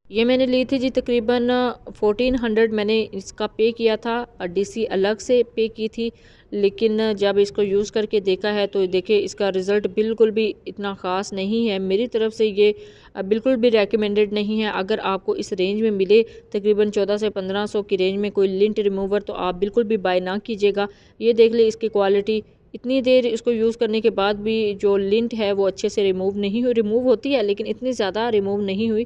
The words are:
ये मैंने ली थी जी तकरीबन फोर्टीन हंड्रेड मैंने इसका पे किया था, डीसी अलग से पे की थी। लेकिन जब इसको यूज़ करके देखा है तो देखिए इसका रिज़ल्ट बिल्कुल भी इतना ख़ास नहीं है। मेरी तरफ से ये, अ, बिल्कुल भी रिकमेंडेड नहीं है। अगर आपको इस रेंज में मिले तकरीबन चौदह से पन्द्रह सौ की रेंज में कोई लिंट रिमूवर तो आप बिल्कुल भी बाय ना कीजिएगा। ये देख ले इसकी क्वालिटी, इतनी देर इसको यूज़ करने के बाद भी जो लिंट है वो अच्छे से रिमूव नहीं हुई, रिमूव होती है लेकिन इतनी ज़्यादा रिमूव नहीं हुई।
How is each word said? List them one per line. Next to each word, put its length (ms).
ये 160
मैंने 200
ली 200
थी 140
जी 100
तकरीबन 600
फोर्टीन 440
हंड्रेड 380
मैंने 260
इसका 360
पे 220
किया 260
था, 180
डीसी 440
अलग 320
से 220
पे 140
की 200
थी। 220
लेकिन 600
जब 260
इसको 220
यूज़ 300
करके 300
देखा 300
है 160
तो 200
देखिए 320
इसका 320
रिज़ल्ट 440
बिल्कुल 360
भी 160
इतना 280
ख़ास 380
नहीं 340
है। 140
मेरी 280
तरफ 240
से 120
ये, 280
अ, 80
बिल्कुल 320
भी 140
रिकमेंडेड 640
नहीं 260
है। 140
अगर 340
आपको 280
इस 180
रेंज 280
में 120
मिले 280
तकरीबन 380
चौदह 260
से 140
पन्द्रह 360
सौ 160
की 120
रेंज 240
में 120
कोई 180
लिंट 320
रिमूवर 400
तो 140
आप 220
बिल्कुल 260
भी 160
बाय 220
ना 180
कीजिएगा। 480
ये 140
देख 200
ले 140
इसकी 220
क्वालिटी, 540
इतनी 280
देर 240
इसको 260
यूज़ 260
करने 240
के 100
बाद 280
भी 360
जो 220
लिंट 360
है 200
वो 140
अच्छे 220
से 140
रिमूव 340
नहीं 260
हुई, 100
रिमूव 300
होती 280
है 120
लेकिन 240
इतनी 260
ज़्यादा 360
रिमूव 340
नहीं 280
हुई। 140